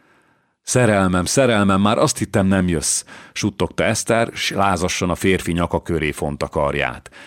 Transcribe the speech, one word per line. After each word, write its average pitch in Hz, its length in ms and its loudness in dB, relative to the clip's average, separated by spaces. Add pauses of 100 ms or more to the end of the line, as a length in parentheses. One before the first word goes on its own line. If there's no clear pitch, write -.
(640)
„Szerelmem, 98 640 2
szerelmem, 101 560 2
már 104 180 2
azt - 200 0
hittem, 101 280 0
nem 95 220 2
jössz!” - 360 -2 (280)
suttogta - 520 -2
Eszter, 113 500 0
s - 160 -6
lázassan 92 600 0
a 85 40 -2
férfi 92 380 0
nyaka 85 300 -2
köré 76 280 -2
fonta 71 380 -6
karját. 71 600 -4 (160)